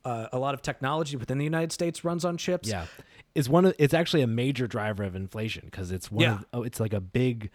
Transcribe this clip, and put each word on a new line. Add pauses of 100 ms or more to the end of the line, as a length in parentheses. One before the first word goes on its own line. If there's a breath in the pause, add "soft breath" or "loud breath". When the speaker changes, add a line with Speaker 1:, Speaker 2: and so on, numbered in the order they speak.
Speaker 1:
uh,
a
lot
of
technology
within
the
United
States
runs
on
chips.
Speaker 2:
Yeah. (480 loud breath)
It's
one
of,
it's
actually
a
major
driver
of
inflation
'cause
it's
one
Speaker 1:
Yeah.
Speaker 2:
of,
oh,
it's,
like,
a
big